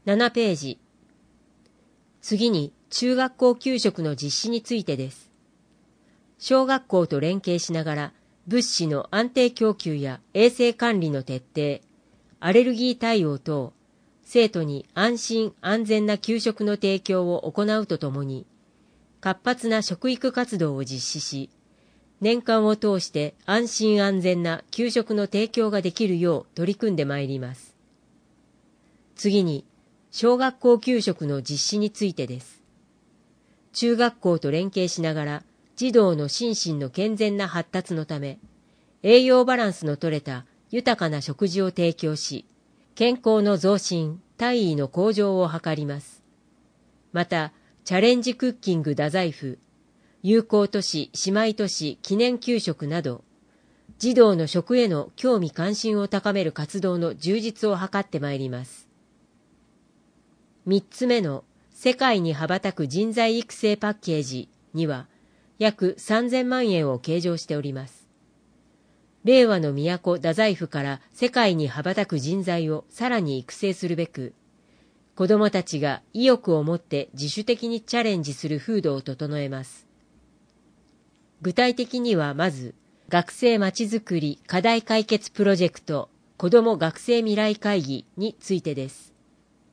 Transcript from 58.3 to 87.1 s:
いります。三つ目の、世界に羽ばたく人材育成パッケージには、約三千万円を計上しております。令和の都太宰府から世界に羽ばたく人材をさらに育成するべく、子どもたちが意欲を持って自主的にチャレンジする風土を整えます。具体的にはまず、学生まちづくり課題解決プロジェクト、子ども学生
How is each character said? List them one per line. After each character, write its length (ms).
い 60
り 100
ま 160
す。 240
三 160
つ 240
目 140
の、 220
世 220
界 260
に 120
羽 120
ば 140
た 120
く 160
人 240
材 280
育 120
成 260
パ 120
ッ 60
ケ 240
ー 40
ジ 240
に 100
は、 220
約 400
三 320
千 200
万 200
円 220
を 80
計 200
上 180
し 100
て 80
お 60
り 120
ま 140
す。 200
令 240
和 120
の 140
都 440
太 180
宰 180
府 140
か 160
ら 180
世 160
界 260
に 120
羽 140
ば 140
た 100
く 140
人 240
材 260
を 220
さ 180
ら 100
に 200
育 160
成 180
す 160
る 60
べ 100
く、 300
子 100
ど 140
も 100
た 140
ち 160
が 240
意 120
欲 300
を 80
持 120
っ 40
て 340
自 160
主 140
的 240
に 140
チ 160
ャ 60
レ 120
ン 60
ジ 140
す 120
る 120
風 220
土 120
を 80
整 380
え 100
ま 140
す。 240
具 120
体 200
的 260
に 160
は 200
ま 160
ず、 240
学 220
生 260
ま 140
ち 140
づ 140
く 200
り 260
課 160
題 220
解 220
決 260
プ 120
ロ 120
ジ 100
ェ 60
ク 100
ト、 280
子 140
ど 100
も 160
学 220
生 220